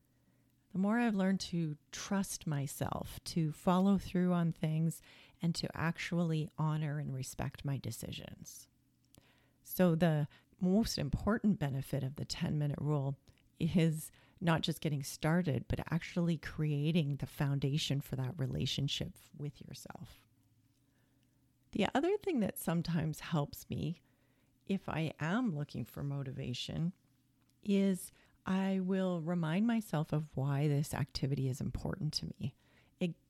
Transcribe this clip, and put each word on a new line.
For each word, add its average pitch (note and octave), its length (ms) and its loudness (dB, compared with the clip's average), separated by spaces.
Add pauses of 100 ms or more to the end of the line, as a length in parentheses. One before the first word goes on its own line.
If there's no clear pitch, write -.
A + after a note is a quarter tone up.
(720)
The F#3 80 -2
more G#3 200 4
I've A#3 160 4
learned F#3+ 260 4
to E3 340 -2 (160)
trust - 560 -2
myself, - 800 -4
to D#3 260 0
follow F#3+ 460 4
through F3+ 360 2
on E3+ 180 2
things, D#3+ 500 0 (400)
and E3+ 140 2
to - 200 -4
actually E3 840 0
honor D3+ 420 0
and C#3+ 140 -4
respect C3 520 -6
my C#3 120 0
decisions. - 920 -10 (960)
So F3+ 320 4
the D#3 320 4 (320)
most F#3+ 380 2
important G3+ 640 2
benefit C3+ 440 -2
of C3+ 120 -4
the C3 100 -6
ten-minute D3 540 -2
rule C#3 380 0 (420)
is D#3+ 520 2 (280)
not E3+ 220 4
just - 200 -2
getting C#3+ 220 0
started, D#3+ 640 0
but - 120 -2 (120)
actually E3+ 460 0
creating D3+ 800 0
the C3+ 100 -6
foundation C#3 760 0
for - 140 -8
that C3 220 -2
relationship C#3 720 0 (260)
with C#3+ 240 -10
yourself. - 600 -16 (1500)
The - 200 2
other F4 240 2
thing F4 220 0
that F#3+ 180 0
sometimes E3 600 0
helps - 500 -4
me - 320 -4 (640)
if G3 220 -2
I D#3+ 300 -2
am F#3 380 0
looking C#3+ 280 -6
for - 180 -8
motivation C#3 920 -4 (680)
is G3 480 2 (340)
I F#3+ 360 2
will F#3 400 0
remind E3+ 460 2
myself G#3+ 440 0
of D#3 220 2
why C#3 340 2
this D3 260 2
activity C3+ 540 0
is C3 140 -2
important - 520 -2
to - 120 -6
me. - 300 -6 (440)
It F3 120 0 (180)